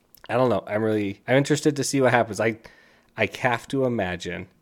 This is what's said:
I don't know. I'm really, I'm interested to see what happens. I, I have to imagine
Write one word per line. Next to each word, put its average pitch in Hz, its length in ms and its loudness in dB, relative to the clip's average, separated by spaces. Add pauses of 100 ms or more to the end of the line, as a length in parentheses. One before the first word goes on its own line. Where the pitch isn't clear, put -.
(300)
I - 60 -2
don't 127 140 4
know. 98 180 0
I'm 107 160 -2
really, 104 440 -2
I'm 123 100 4
interested 143 380 2
to 131 80 -4
see 139 160 -2
what 127 120 4
happens. 110 280 0
I, 110 200 0 (580)
I 107 100 0 (120)
have 120 300 -2
to 135 160 0
imagine 90 600 -4 (140)